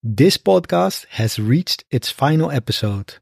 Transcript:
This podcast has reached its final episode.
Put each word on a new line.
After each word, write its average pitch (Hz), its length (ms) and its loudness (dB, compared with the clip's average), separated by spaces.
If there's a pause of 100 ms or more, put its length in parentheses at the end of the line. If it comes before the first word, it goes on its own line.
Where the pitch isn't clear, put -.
This 120 340 4
podcast 180 720 0
has 110 280 -2
reached 123 540 0
its - 180 -2
final 156 400 0
episode. 104 720 -4